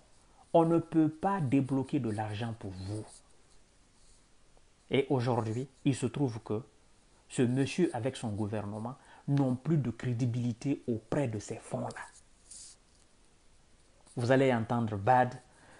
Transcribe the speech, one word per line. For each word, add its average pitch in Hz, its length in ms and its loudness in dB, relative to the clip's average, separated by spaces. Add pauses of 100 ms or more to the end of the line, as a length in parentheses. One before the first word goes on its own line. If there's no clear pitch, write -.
(540)
on 165 100 8
ne 165 160 4
peut 160 300 2
pas 190 320 -2
débloquer 135 580 0
de 117 100 -2
l'argent 107 480 -4
pour 101 140 -10
vous. 98 340 -8 (1800)
Et 127 200 2
aujourd'hui, 120 580 0 (160)
il 135 120 2
se 135 100 -2
trouve 120 340 -2
que 110 240 -4 (640)
ce - 120 -2
monsieur 135 520 2
avec 127 220 -4
son 117 140 -6
gouvernement 107 680 -6 (320)
n'ont 139 280 2
plus 156 220 0
de 120 140 0
crédibilité 120 960 -2
auprès 127 400 -2
de 110 120 -4
ces 107 180 -10
fonds-là. - 480 -8 (2000)
Vous 120 160 0
allez 131 220 6
entendre 113 420 0
bad, 123 400 4 (440)